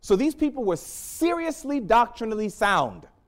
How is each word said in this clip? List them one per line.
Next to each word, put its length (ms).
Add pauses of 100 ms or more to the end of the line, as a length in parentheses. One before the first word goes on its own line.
So 160
these 180
people 300
were 120
seriously 1040
doctrinally 680
sound 580 (200)